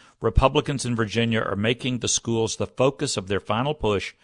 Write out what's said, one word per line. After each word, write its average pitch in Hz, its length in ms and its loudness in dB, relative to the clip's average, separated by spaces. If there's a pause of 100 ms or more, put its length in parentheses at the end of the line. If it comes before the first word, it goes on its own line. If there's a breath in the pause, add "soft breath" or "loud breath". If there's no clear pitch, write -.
(200 soft breath)
Republicans 139 640 2
in 120 120 -2
Virginia 113 440 0
are - 160 -4
making 123 440 0
the 110 80 -4
schools 113 480 0
the 104 100 -4
focus 139 520 0
of 92 100 -4
their 98 120 0
final 127 360 -2
push 104 480 -2